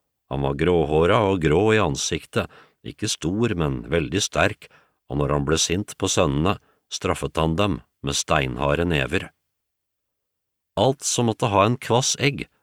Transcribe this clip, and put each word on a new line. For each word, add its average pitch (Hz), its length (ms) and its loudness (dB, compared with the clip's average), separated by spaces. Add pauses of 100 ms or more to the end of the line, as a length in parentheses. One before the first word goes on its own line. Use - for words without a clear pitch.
(340)
Han 69 100 -2
var 69 140 -2
gråhåra 82 720 4
og 95 160 0
grå 78 160 4 (140)
i 107 60 4
ansiktet, 82 680 -4 (360)
ikke 107 260 -8
stor, 107 440 -2
men 69 360 -2
veldig 82 320 -2
sterk, - 460 -2 (400)
og 71 100 -2
når 71 160 2
han 71 120 0
ble 78 140 2
sint 95 360 -4
på 98 120 -2
sønnene, 80 480 2 (320)
straffet - 480 -4
han 80 220 0
dem 101 200 0 (260)
med 71 120 -4
steinharde 71 720 0
never. 73 420 -2 (1500)
Alt 131 240 2
som 120 260 0
måtte 110 220 -2
ha 98 140 4
en 120 120 0
kvass - 420 0
egg, - 280 -2 (160)